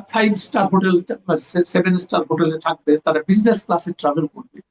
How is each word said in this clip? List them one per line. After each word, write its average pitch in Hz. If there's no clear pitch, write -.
ফাইভ 214
স্টার 196
হোটেল, 185
সেভেন 185
স্টার -
হোটেলে 160
থাকবে, 156
তারা 156
বিজনেস 208
ক্লাসে 175
ট্রাভেল 151
করবে। -